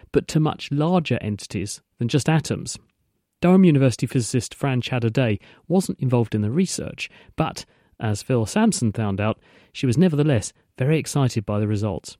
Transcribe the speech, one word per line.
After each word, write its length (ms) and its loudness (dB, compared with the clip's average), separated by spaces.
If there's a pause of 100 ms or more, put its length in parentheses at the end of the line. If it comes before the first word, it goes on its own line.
(120)
but 180 0
to 100 0
much 320 -2
larger 500 0
entities 600 -6 (180)
than 80 -2
just 220 0
atoms. 480 -2 (640)
Durham 240 6
University 420 4
physicist 480 -2
Fran 260 -2
Chader-Day 580 0 (280)
wasn't 320 0
involved 340 0
in 80 0
the 100 0
research, 580 -4 (260)
but, 300 -4 (340)
as 240 -2
Phil 220 0
Sampson 460 0
found 300 -2
out, 180 -2 (340)
she 120 -6
was 120 2
nevertheless 560 2 (240)
very 200 0
excited 480 -2
by 140 -2
the 80 0
results. 520 -4